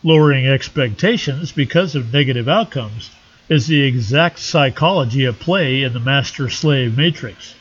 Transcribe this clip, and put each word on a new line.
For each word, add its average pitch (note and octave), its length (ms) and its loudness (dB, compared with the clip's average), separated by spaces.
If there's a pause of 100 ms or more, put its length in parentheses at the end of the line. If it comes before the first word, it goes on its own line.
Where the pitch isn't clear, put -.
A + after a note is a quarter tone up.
Lowering D3+ 460 4
expectations C#3 1040 -2
because D#3 440 0
of A#2+ 180 -4
negative B2+ 340 0
outcomes B2+ 640 -4 (380)
is A#2+ 180 0
the D3 160 2
exact C3 560 0
psychology C#3 880 0
at A#2+ 120 -2
play C#3+ 460 0
in C3 80 -2
the A#2+ 80 -6
master-slave C3 960 0
matrix. C#3 640 -4